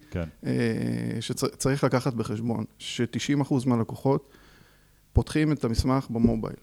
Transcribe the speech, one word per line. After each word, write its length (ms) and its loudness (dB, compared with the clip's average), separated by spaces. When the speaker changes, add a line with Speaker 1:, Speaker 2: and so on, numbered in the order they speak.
Speaker 1:
כן. 120 -2
Speaker 2:
אה, 60 -2
שצר-, 280 -4
צריך 360 0
לקחת 300 2
בחשבון, 520 -2
שתשעים 640 -2
אחוז 240 0
מהלקוחות 640 0
פותחים 380 4
את 140 -2
המסמך 440 2
במובייל. 540 0